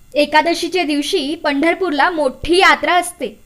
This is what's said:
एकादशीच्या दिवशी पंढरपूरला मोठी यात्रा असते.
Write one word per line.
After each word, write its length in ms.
एकादशीच्या 680
दिवशी 520
पंढरपूरला 760
मोठी 480
यात्रा 360
असते. 520